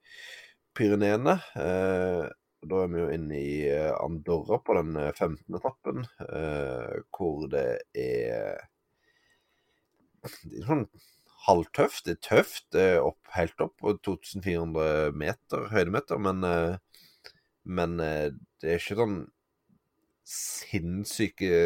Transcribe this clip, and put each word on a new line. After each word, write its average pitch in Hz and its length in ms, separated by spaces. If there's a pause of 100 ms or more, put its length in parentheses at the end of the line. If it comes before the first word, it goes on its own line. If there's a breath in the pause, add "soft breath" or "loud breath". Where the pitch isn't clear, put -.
(760 loud breath)
Pyreneene. 110 680 (140)
Eh, 92 720 (320)
da 80 140
er 92 120
vi 85 120
jo 82 100
inne 76 260
i, 71 320
eh, 76 280
Andorra 82 640
på 107 140
den, 82 200
eh, 73 160
femtende 85 480
etappen, - 460 (140)
eh, 71 840 (100)
hvor 76 380
det 64 320 (140)
er, 58 640 (1600)
det - 380
er 95 60
sånn 135 200 (560 soft breath)
halvtøft, - 640
det 85 60
er 82 100
tøft, - 500
det 85 100
er 90 200
opp, 71 180 (100)
helt - 320
opp - 160
på 104 240
to 92 160
tusen - 260
fire 90 160
hundre 78 520
meter 82 580
høydemeter, 107 500
men, 95 240
eh, 87 340 (880 soft breath)
men, 87 340
eh, 76 300 (280)
det 78 140
er 85 60
ikke 104 220
sånn 101 220 (1080)
sinnssyke 95 1200 (140)